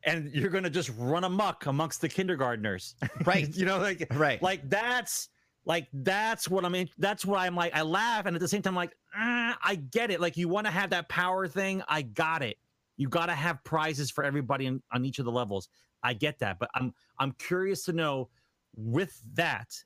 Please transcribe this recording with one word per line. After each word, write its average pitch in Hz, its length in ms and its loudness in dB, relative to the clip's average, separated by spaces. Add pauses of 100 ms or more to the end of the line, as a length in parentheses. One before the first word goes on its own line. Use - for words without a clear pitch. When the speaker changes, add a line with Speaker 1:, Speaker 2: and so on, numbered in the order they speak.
Speaker 1:
and 156 300 0
you're 151 160 2
gonna 185 200 0
just 156 280 -2
run 143 260 0
amok 185 440 0
amongst 151 340 0
the 160 80 0
kindergartners. 120 840 -2 (140)
<laughs> - 160 -4
Speaker 2:
Right. 175 300 4
Speaker 1:
You 185 100 2
know, 190 120 2
like, 180 340 0
Speaker 2:
Right. 139 300 4
Speaker 1:
like, 170 280 0
that's, 233 600 0 (340)
like, 170 300 0
that's 196 560 0
what 185 160 2
I'm 180 100 2
in-, 180 220 0
that's 202 280 0
why 185 220 2
I'm 175 80 -2
like, 175 180 2
I 156 100 4
laugh. 208 420 2
And 175 100 0
at 165 60 0
the 175 80 0
same 202 120 0
time, 185 120 0
I'm - 20 0
like, 175 220 -2 (180)
"Ah, 233 480 0
I 196 120 2
get 196 360 -2
it. 170 80 0
Like, 175 160 0
you 170 140 0
wanna 208 200 2
have 185 200 0
that 175 180 0
power 185 400 2
thing. 190 400 0
I 156 140 2
got 156 400 0
it. 113 160 -4 (400)
You 143 100 0
gotta 170 280 2
have 151 280 0
prizes 156 480 0
for 143 140 -2
everybody 135 400 0
in, 131 260 -2
on 123 140 0
each 135 140 -4
of 131 60 -2
the 117 60 -2
levels. 101 380 -2 (340)
I 123 100 2
get 143 260 -2
that." 92 200 -2
But 117 160 -2
I'm, 127 180 -2 (260)
I'm 135 120 0
curious 185 540 -2
to 175 80 -2
know 143 340 0 (480)
with 117 420 -2 (180)
that 147 380 0 (120)